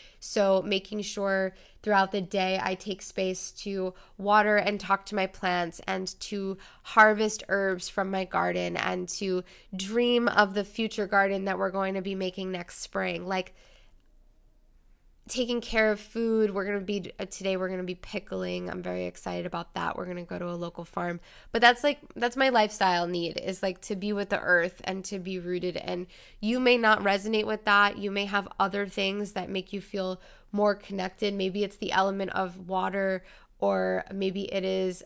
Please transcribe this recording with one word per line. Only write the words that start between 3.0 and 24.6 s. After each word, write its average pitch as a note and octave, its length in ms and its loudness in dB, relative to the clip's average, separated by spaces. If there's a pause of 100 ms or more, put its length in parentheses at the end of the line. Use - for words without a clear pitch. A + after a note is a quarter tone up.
space - 520 -4 (100)
to F#3+ 320 -4 (240)
water G#3 380 4
and G3+ 240 6
talk G3 260 0
to - 80 -8
my F#3+ 140 2
plants, F3+ 580 -2
and F#3+ 220 -2 (100)
to G3 400 -6 (240)
harvest G#3+ 680 6
herbs F#3+ 400 0
from F#3+ 220 -2
my F#3+ 140 -2
garden, F3+ 520 0
and F3+ 340 -2
to F#3 340 -2 (300)
dream A#3 520 2
of G3 280 4
the G3+ 100 -2
future G#3+ 420 -4
garden G3 380 2
that F#3+ 140 -2
we're G3 120 0
going F#3+ 240 -2
to F#3+ 80 -4
be G3 140 -6
making F#3 340 -6
next F3 300 -10
spring. F3+ 480 -6
Like, F#3 260 -4 (1700)
taking A#3+ 320 -2
care A3 300 2
of G#3 80 0
food. A3 560 0
We're G3 100 -2
gonna G3+ 140 -2
be, G3 400 -6
uh, F#3+ 60 -6
today F#3+ 320 -4
we're F#3 120 -4
gonna F#3 140 -6
be F3+ 140 -8
pickling. F3+ 760 -6
I'm F#3 100 -8
very F3 260 -6
excited F3 380 -8
about F3 300 -10
that. E3+ 220 -4
We're F3+ 80 -8
gonna F3+ 180 -8
go F3+ 160 -10
to F3 120 -6
a F3 40 -6
local E3+ 300 -10
farm. F3 340 -6 (320)
But A#3 100 0
that's, B3 220 8
like, D4 160 2 (160)
that's A#3+ 220 -2
my C4+ 140 4
lifestyle G3 580 2
need, E3+ 320 -4
is, F#3+ 200 -4
like, F#3+ 220 -4
to G#3 140 -6
be G3+ 160 -4
with G3+ 160 -4
the G3+ 100 0
earth F3 460 2